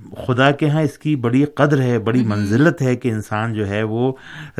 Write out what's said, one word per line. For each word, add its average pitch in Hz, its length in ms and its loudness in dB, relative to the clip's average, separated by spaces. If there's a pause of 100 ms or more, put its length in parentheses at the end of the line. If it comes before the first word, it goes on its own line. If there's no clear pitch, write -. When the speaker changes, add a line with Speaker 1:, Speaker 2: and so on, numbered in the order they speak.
(260)
Speaker 1:
خدا 131 240 4
کے 147 180 0
ہاں 151 140 0
اس 147 160 -2
کی 151 180 -2
بڑی 123 280 2
قدر 143 380 2
ہے، 123 160 2
بڑی 113 220 0
Speaker 2:
ہمم۔ 110 80 0
Speaker 1:
منزلت 107 540 2
ہے 127 140 2
کہ 120 120 -4
انسان 110 460 -4
جو 104 140 -2
ہے 101 140 -2
وہ 117 300 -2 (480)